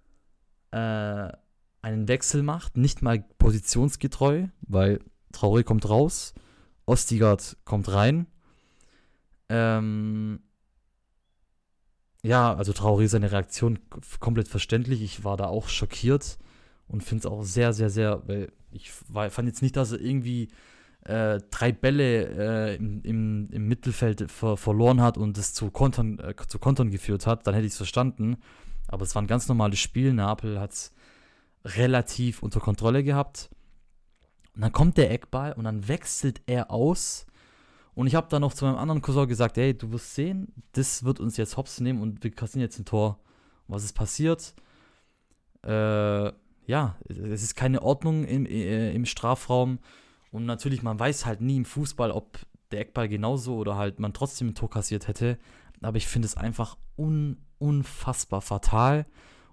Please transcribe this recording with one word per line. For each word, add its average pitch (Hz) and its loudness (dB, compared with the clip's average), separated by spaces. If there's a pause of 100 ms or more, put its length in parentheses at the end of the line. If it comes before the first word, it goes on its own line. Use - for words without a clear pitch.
(720)
äh, 107 -4 (500)
einen 110 -2
Wechsel 135 2
macht, 151 -4
nicht - 4
mal 117 2 (140)
positionsgetreu, 139 4 (160)
weil 98 4 (320)
Traoré 107 4
kommt 107 2
raus, 123 2 (540)
Ostigard 110 4
kommt 101 -2
rein. 131 4 (1200)
Ähm, 107 0 (1800)
ja, 120 4
also 101 -2
Traoré, 104 4
seine 101 2
Reaktion 104 0 (120)
k-, - -16 (200)
komplett 113 0
verständlich. 117 0
Ich 98 -8
war 101 -2
da 98 -2
auch 101 -4
schockiert - 0 (480)
und - -6
find's - -4
auch 104 -6
sehr, 117 2
sehr, 107 0
sehr, 104 0
weil 101 -6 (180)
ich - -16 (160)
war, 104 -4
fand 120 -2
jetzt 117 -6
nicht, 135 2
dass 123 0
er - -6
irgendwie, 123 -2 (560)
äh, 107 0 (100)
drei 120 0
Bälle, 113 0
äh, 92 -8
im, 107 -6
im, 107 -2
im 107 -2
Mittelfeld 110 0
ver-, 110 -2
verloren 117 4
hat 120 4
und 104 -2
es - -4
zu 104 -4
Kontern, 120 2
äh, - -10 (120)
zu - -8
Kontern 131 2
geführt 98 -2
hat, 113 0
dann 101 2
hätte 110 2
ich's 101 -6
verstanden. 120 -2 (520)
Aber 98 -6
es - -4
war 104 0
ein 101 -2
ganz 120 0
normales 107 2
Spiel. 131 2
Neapel 107 -2
hat's - -8 (720)
relativ 123 0
unter 107 -2
Kontrolle 113 2
gehabt. 143 -2 (1040)
Und 104 -8
dann 110 2
kommt 165 6
der 131 8
Eckball 131 -4
und 113 -6
dann 107 -4
wechselt - -2
er 123 -2
aus. - 0 (680)
Und 127 0
ich 131 4
hab 165 2
dann 147 2
noch 143 0
zu - -4
meinem 135 2
anderen 156 -2
Cousin 139 2
gesagt, 117 0
„Ey, 127 2
du 110 -8
wirst - -8
sehen, 190 -4 (200)
das - -2
wird 131 0
uns 110 -4
jetzt 110 -4
hops - -6
nehmen 123 -2
und 104 -6
wir 113 -4
kassieren 120 -6
jetzt - -6
ein 107 -10
Tor.“ 104 0 (480)
Und 95 -10
was 101 -6
ist 104 -8
passiert? 160 -2 (1080)
Äh, 104 0 (340)
ja, 123 -2 (120)
es 107 -8
ist 110 -6
keine 127 2
Ordnung 156 0
im, 135 -2
äh, 110 -2
im 117 -2
Strafraum. 127 -2 (500)
Und 113 -6
natürlich, 120 -4
man 110 -4
weiß 139 -2
halt 107 -4
nie 131 0
im 127 0
Fußball, 127 -4
ob - -8 (320)
der 104 -6
Eckball 110 -4
genauso 117 -2
oder 101 -2
halt 101 -4
man 104 -4
trotzdem - -4
ein 107 -4
Tor - -6
kassiert - -4
hätte. 120 -2 (440)
Aber 110 -2
ich - -2
finde 117 0
es - -6
einfach 113 -4 (200)
un-, 151 -2 (200)
unfassbar 135 -2
fatal 123 4 (460)